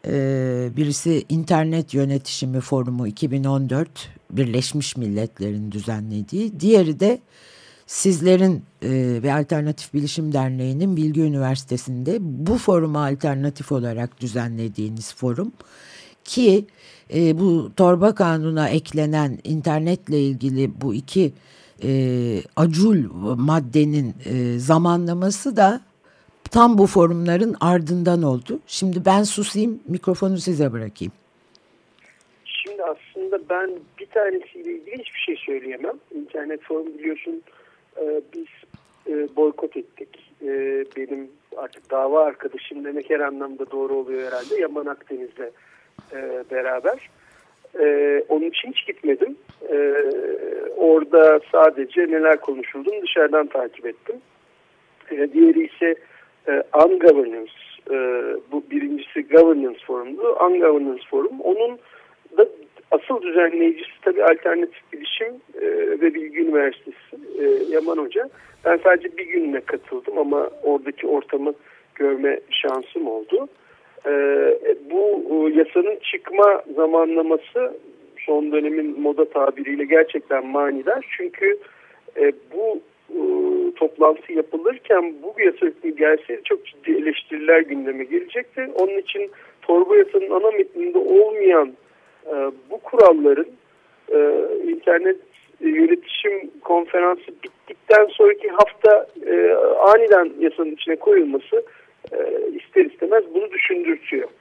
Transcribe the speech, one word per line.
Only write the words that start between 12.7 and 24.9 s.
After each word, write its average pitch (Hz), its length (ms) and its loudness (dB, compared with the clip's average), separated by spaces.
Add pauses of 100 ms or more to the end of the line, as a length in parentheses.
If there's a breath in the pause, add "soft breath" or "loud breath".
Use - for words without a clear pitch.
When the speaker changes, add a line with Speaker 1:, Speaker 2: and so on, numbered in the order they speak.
Speaker 1:
alternatif 139 680 -4
olarak 120 480 -6
düzenlediğiniz 113 920 -8
forum 127 380 -4 (720 loud breath)
ki, 208 400 4 (500 soft breath)
e, 160 240 2
bu 170 380 0
torba 180 380 4
kanuna 160 540 0
eklenen 151 760 -2
internetle 156 760 -2
ilgili 131 600 -2
bu 131 140 -4
iki, 156 380 0 (500 soft breath)
e, 135 80 -2 (680)
acul 165 560 2 (240)
maddenin, 147 760 0 (100)
e, 120 340 -4
zamanlaması 175 1000 0